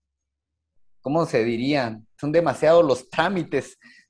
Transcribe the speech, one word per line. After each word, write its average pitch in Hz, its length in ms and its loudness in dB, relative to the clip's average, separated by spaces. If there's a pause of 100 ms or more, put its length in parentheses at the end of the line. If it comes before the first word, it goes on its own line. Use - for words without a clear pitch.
(1000)
¿cómo 151 260 -2
se 120 160 0
diría? 120 580 -4 (180)
Son 147 120 -6
demasiados 165 520 4
los 135 280 -2
trámites 165 680 -4 (320)